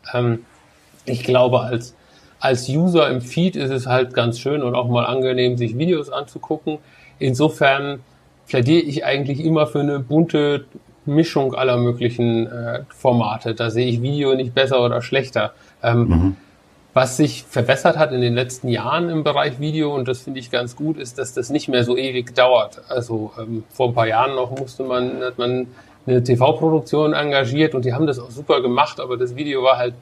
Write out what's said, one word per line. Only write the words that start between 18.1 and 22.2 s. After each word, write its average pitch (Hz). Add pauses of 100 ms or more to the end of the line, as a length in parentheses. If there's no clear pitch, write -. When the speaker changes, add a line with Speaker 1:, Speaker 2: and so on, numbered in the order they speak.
Speaker 1:
in 127
den 120
letzten 123
Jahren 131
im 160
Bereich 143
Video, 151
und 131
das 127
finde 135
ich 120
ganz 123
gut, 151
ist, 127
dass 120
das 123
nicht 143
mehr 123
so 123
ewig 127